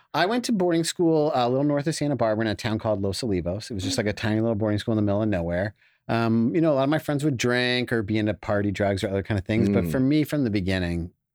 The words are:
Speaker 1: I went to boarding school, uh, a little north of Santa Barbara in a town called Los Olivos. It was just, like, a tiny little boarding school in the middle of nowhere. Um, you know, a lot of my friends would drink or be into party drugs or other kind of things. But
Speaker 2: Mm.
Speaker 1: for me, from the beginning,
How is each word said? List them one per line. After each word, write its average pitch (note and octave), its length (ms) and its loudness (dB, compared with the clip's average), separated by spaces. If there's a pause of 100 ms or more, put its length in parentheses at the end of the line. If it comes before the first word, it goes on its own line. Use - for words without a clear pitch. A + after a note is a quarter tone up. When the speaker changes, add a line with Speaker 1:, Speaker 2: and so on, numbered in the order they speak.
(140)
Speaker 1:
I D#3+ 120 2
went A#3 200 0
to B3 60 0
boarding F3 320 2
school, D#3+ 500 2
uh, B2 120 2
a - 20 2
little C3 160 2
north C#3+ 220 0
of D#3+ 80 -2
Santa D3 220 -2
Barbara A2+ 300 0
in G#2+ 40 0
a G#2 40 0
town A2 240 -2
called G#2+ 240 -2
Los G2 180 -2
Olivos. F#2 500 -2
It B2 40 -10
was F#2+ 100 -6
just, - 140 -4
like, G#2+ 80 0
a G#2 60 0
tiny A2 280 -2
little A2+ 160 0
boarding G#2 220 0
school A#2 140 -4
in A2 40 0
the G#2+ 60 2
middle G#2 200 0
of A2 60 0
nowhere. F2+ 460 -2 (340)
Um, A#2 460 2
you F3 80 2
know, D#3+ 100 2
a - 40 2
lot C3+ 80 2
of C3+ 40 0
my D#3 100 2
friends C#3+ 240 -4
would D3 140 0
drink B2 560 0
or A2+ 100 0
be G#2+ 160 -2
into G#2+ 140 2
party G2+ 380 -2
drugs G2 340 0
or G2+ 60 0
other G2 120 0
kind G#2 160 -2
of F#2 60 -6
things. G#2+ 240 2
But G2 160 2
Speaker 2:
Mm. D#2+ 80 -2
Speaker 1:
for C3+ 80 0
me, D3 240 2
from D3 200 -2
the A2+ 60 0
beginning, F2+ 600 -2 (240)